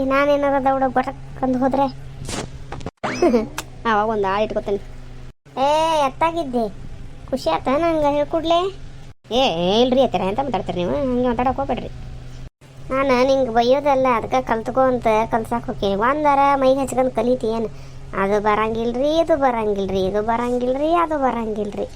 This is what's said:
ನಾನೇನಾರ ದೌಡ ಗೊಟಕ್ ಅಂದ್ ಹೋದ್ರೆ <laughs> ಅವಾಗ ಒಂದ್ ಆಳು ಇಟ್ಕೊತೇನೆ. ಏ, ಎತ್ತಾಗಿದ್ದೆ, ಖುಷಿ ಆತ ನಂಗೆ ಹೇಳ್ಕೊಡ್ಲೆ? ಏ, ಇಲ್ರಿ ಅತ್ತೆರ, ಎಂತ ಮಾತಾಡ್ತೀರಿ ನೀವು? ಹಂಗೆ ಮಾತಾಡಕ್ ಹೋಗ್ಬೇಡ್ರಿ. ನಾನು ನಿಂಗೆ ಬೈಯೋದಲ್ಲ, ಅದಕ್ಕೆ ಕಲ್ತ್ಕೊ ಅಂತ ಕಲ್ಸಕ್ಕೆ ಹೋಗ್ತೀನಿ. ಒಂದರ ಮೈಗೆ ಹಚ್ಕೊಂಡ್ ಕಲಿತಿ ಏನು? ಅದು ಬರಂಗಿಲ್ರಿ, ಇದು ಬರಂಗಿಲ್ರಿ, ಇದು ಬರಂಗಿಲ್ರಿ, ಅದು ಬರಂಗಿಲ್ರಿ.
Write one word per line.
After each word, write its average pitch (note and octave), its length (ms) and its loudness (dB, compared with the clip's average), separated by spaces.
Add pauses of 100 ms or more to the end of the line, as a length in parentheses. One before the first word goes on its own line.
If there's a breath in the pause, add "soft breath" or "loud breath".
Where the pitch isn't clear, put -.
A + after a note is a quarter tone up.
ನಾನೇನಾರ C#4 600 2
ದೌಡ C4+ 180 2 (100)
ಗೊಟಕ್ - 500 -4
ಅಂದ್ B3+ 200 2
ಹೋದ್ರೆ C4+ 240 2 (1160)
<laughs> A#3+ 460 2 (360)
ಅವಾಗ G#3+ 240 2
ಒಂದ್ G#3+ 160 0
ಆಳು G3 180 0
ಇಟ್ಕೊತೇನೆ. G#3 380 -2 (840)
ಏ, C#4+ 40 4 (380)
ಎತ್ತಾಗಿದ್ದೆ, C#4 580 -2 (640)
ಖುಷಿ C4 200 -4
ಆತ - 180 -2 (160)
ನಂಗೆ D#4 340 2
ಹೇಳ್ಕೊಡ್ಲೆ? E4 420 0 (720)
ಏ, B3 120 2 (380)
ಇಲ್ರಿ B3+ 200 4
ಅತ್ತೆರ, G3 200 2
ಎಂತ G3 180 -2
ಮಾತಾಡ್ತೀರಿ G3 420 -4
ನೀವು? A3 160 0 (140)
ಹಂಗೆ B3 160 0
ಮಾತಾಡಕ್ B3 320 0
ಹೋಗ್ಬೇಡ್ರಿ. B3+ 320 -4 (1000)
ನಾನು C4+ 240 2 (140)
ನಿಂಗೆ C4+ 260 2
ಬೈಯೋದಲ್ಲ, C4 640 4
ಅದಕ್ಕೆ A#3+ 260 0
ಕಲ್ತ್ಕೊ A#3+ 400 0
ಅಂತ B3 260 2 (240)
ಕಲ್ಸಕ್ಕೆ A#3 360 -2
ಹೋಗ್ತೀನಿ. G3+ 280 -2
ಒಂದರ C#4 440 2 (160)
ಮೈಗೆ C4+ 260 4
ಹಚ್ಕೊಂಡ್ B3+ 340 0
ಕಲಿತಿ A#3+ 320 0
ಏನು? A3 220 -2 (520 loud breath)
ಅದು G3 220 2
ಬರಂಗಿಲ್ರಿ, A3+ 680 0 (100)
ಇದು E4 180 4
ಬರಂಗಿಲ್ರಿ, G#3 680 0
ಇದು G3+ 160 0
ಬರಂಗಿಲ್ರಿ, B3 720 0
ಅದು E4 240 2
ಬರಂಗಿಲ್ರಿ. A3 680 -2 (100)